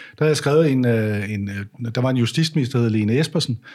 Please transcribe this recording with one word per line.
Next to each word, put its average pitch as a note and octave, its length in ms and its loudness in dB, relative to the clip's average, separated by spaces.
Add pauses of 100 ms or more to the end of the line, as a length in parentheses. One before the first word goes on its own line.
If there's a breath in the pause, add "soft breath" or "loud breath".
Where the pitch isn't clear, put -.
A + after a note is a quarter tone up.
(200 loud breath)
havde D3+ 100 2
jeg D3 80 2
skrevet D3 340 2
en, C3 160 2
øh, G#2+ 440 0
en, G2+ 180 -4
øh, G2+ 460 -8
der B2+ 60 -2
var C3 80 0
en C3 80 0
justitsminister, B2+ 640 0
der A#2+ 40 2
hed A#2 80 2
Lene A2 280 2
Espersen, D#3 400 -2 (160 loud breath)